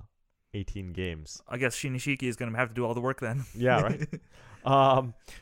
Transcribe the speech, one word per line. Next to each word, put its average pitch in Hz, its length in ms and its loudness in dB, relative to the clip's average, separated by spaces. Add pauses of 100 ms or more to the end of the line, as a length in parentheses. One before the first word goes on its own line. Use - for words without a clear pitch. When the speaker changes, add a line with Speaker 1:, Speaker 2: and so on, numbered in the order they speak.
(540)
Speaker 1:
eighteen 98 380 -6
games. 82 560 -8
Speaker 2:
I 123 100 -8
guess 123 200 0
Shinishiki 135 460 -4
is 123 120 -2
gonna 113 220 -6
have 123 100 0
to 110 60 -10
do 120 120 -2
all 117 80 0
the 120 80 -4
work 131 200 -2
then. 131 240 -4 (100)
Speaker 1:
Yeah, 120 260 4
right. 143 320 0
Speaker 2:
<laughs> 160 60 -10 (460)
Speaker 1:
Um, 135 480 6 (280)